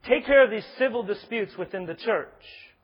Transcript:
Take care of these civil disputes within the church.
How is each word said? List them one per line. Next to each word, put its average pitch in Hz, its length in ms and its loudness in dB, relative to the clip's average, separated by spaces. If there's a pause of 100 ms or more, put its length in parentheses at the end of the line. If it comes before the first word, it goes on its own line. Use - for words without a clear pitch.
Take 262 200 0
care 269 180 6
of 240 80 6
these 214 160 -6 (120)
civil 240 240 0
disputes 202 560 -6
within 185 260 -8
the 170 100 -10
church. - 800 -8 (120)